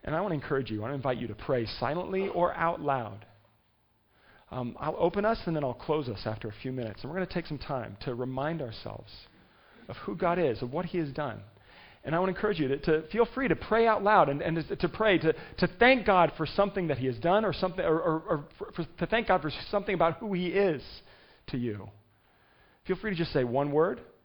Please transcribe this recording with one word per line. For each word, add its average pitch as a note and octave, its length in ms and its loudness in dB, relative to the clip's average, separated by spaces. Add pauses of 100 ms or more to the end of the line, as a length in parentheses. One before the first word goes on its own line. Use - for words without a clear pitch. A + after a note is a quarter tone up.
And C#3 100 -6
I D#3+ 60 0
wanna F#3+ 160 -2
encourage C3+ 340 -2
you, G#2+ 100 -4
I - 20 -6
wanna B2+ 140 -6
invite C3 220 -2
you B2 100 -6
to G#2 80 -8
pray B2 300 0 (140)
silently F#3 480 -2
or F3 260 2
out E3+ 280 -2
loud. A#2+ 440 -2 (1300)
Um, A#2+ 260 -6
I'll D#3 220 -4
open F3+ 240 2
us A3 220 0
and E3+ 100 -2
then D3+ 80 0
I'll B2+ 100 -2
close D3+ 360 -2
us G2+ 160 -8
after A2 240 -6
a G2+ 120 -12
few C3 120 -6
minutes. A#2 280 -8
And B2 80 -8
we're E3 80 -6
gonna F3+ 160 -4
take E3+ 140 -4
some D3+ 100 -6
time A#2+ 440 -6
to C3 120 -4
remind C3 480 -4
ourselves G#2+ 480 -10 (760)
of G2 100 -10
who G3 200 -8
God F3 200 2
is, C3+ 240 2
of B2+ 120 -6
what F3 120 -4
he F3+ 120 -6
has D#3 140 -2
done. B2+ 280 -6 (640)
And C3+ 100 -2
I E3 60 2
wanna F#3 140 0
encourage G3+ 260 -2
you C#3+ 80 2
to, C#3 120 0
to D#3+ 280 2
feel A3 260 2
free C4 140 -2
to F3 80 4
pray A3+ 320 4
out G#3 160 4
loud F#3+ 240 8
and, C#3+ 140 -2
and E3 260 -2
to, - 80 -4
to - 140 0
pray, G#3+ 300 4
to, D#3 140 4 (260)
to F3+ 80 4 (120)
thank B3 260 6
God F3+ 300 6
for D#3+ 100 -2
something G3 420 0
that C#3 100 0
he B2+ 100 0
has A#2+ 120 0
done F#3+ 260 4
or F3 80 0
something, F3 320 -2
or, E3 140 4
or, D#3+ 200 0
or D#3+ 260 -2 (120)
for, - 160 -10
for, E3+ 120 -4 (140)
to F3 80 0
thank A3+ 220 0
God F#3 120 6
for - 100 -2 (200)
something G3+ 240 0
about E3 220 2
who G#3 160 -4
he F3+ 140 0
is F3+ 360 2 (640)
to C#3 100 -6
you. G#2 300 -4 (1000)
Feel F#3+ 100 0
free G#3+ 160 -4
to F3+ 60 -2
just D#3+ 160 -2
say C3+ 100 4
one C#3 300 0
word. F3+ 260 2 (260)